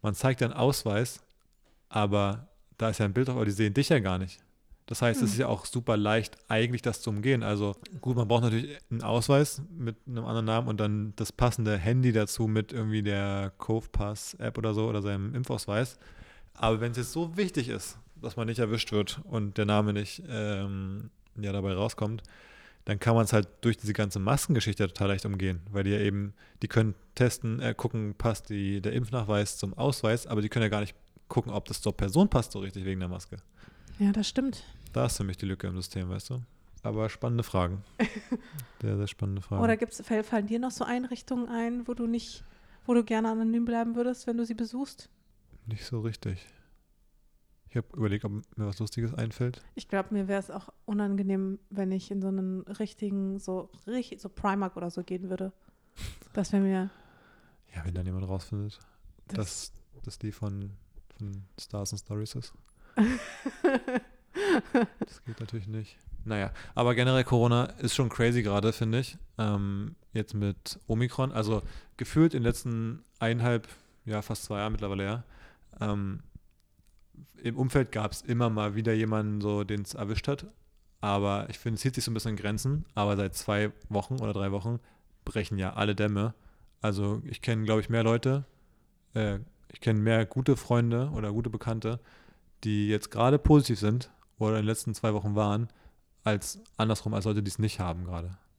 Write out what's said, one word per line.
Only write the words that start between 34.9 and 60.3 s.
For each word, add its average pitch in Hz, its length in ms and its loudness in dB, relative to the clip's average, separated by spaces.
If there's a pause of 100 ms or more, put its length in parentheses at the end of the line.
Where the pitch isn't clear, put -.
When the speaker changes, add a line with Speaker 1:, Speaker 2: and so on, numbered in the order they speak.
Speaker 1:
Da 123 140 2
ist 117 100 -2
für 101 80 -2
mich 92 120 -2
die 101 100 -6
Lücke 95 200 -4
im 92 100 -4
System, 90 320 -6
weißt 95 220 -6
du? 127 100 -6 (420)
Aber 110 280 -2
spannende 120 320 -2
Fragen. 92 400 0 (160)
Speaker 2:
<laughs> - 840 -6
Speaker 1:
Sehr, 104 160 -2
sehr 101 120 -2
spannende 98 340 -4
Fragen. 101 200 0
Speaker 2:
Oder 226 140 4
gibt's, 226 300 -6
fall-, 214 160 0
fallen 214 240 -2
dir 220 140 -2
noch 254 100 -4
so 247 140 -6
Einrichtungen 247 640 -4
ein, 233 400 -4
wo 240 60 -4
du 233 120 -4
nicht, - 380 -6 (420)
wo 247 80 4
du 233 100 8
gerne 220 260 2
anonym 226 340 2
bleiben 233 320 0
würdest, 247 300 -2
wenn 233 100 -2
du 233 100 0
sie 226 80 -4
besuchst? 240 560 -6 (560)
Speaker 1:
Nicht 110 180 -6
so 117 160 -4
richtig. 104 460 -6 (1200)
Ich - 60 -4
hab - 180 -4
überlegt, 107 300 0
ob 104 80 -4
mir 107 340 -6
was 101 120 -6
Lustiges 117 340 -4
einfällt. 120 500 -4 (120)
Speaker 2:
Ich - 140 -12
glaub, 196 240 -2
mir 196 160 -2
wär's 196 220 -2
auch 190 180 -12 (160)
unangenehm, 196 760 -2 (120)
wenn 196 200 -2
ich 190 200 -4
in 196 120 -4
so 190 60 -2
einen 185 340 -2
richtigen, 196 760 -4
so 185 320 -6 (160)
richtig, 240 340 -6
so 196 80 -12
Primark 196 480 -2
oder 175 140 -6
so 180 120 -8
gehen 185 280 -8
würde. 190 220 -6 (800)
Das 202 200 -2
wär 202 80 6
mir 196 300 2 (840)
Speaker 1:
Ja, 80 100 -8
wenn 87 100 -4
dann 90 120 -4
jemand 92 220 -4
rausfindet, 101 500 -6 (500)
Speaker 2:
Das - 80 -8
Speaker 1:
dass - 360 -6 (320)
das - 140 -12
die 107 140 -6